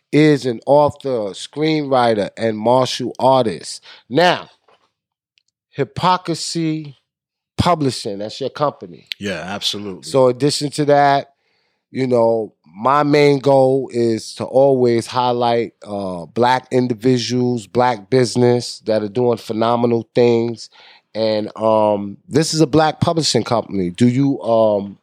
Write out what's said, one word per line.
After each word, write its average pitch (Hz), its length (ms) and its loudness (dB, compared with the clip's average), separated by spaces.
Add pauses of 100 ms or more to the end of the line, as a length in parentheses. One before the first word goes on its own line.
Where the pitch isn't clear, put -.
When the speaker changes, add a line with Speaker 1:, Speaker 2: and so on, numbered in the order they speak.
(120)
Speaker 1:
is 147 340 2
an 117 200 -4
author, 135 680 0
screenwriter, 131 1040 -2
and 110 200 -4
martial 123 600 -2
artist. 120 640 0 (260)
Now, 143 400 0 (1300)
Hypocrisy 156 1200 -4 (600)
Publishing, 131 600 -2
that's 107 200 -10
your 131 100 -6
company. 107 580 -6 (120)
Speaker 2:
Yeah, 98 220 -8
absolutely. 101 600 -8
Speaker 1:
So 131 240 2
in 123 80 0
addition 143 360 -2
to 147 140 -4
that, 143 480 2 (560)
you 131 160 -4
know, 117 480 0 (120)
my 117 360 0
main 143 380 4
goal 135 520 2
is 117 440 -2
to 113 100 -8
always 123 640 2
highlight, 120 640 -2 (100)
uh, 95 440 -8
Black 123 440 0
individuals, 123 920 0
Black 120 460 -2
business 123 720 2
that 107 200 0
are 104 80 -6
doing 120 280 0
phenomenal 117 760 -2
things. 117 560 0 (460)
And, 107 420 -2
um, 107 600 0 (120)
this 156 240 0
is 156 80 0
a 156 60 4
Black 151 320 0
publishing 151 440 0
company. 98 460 -2
Do 120 180 2
you, 135 360 0
um, 104 600 0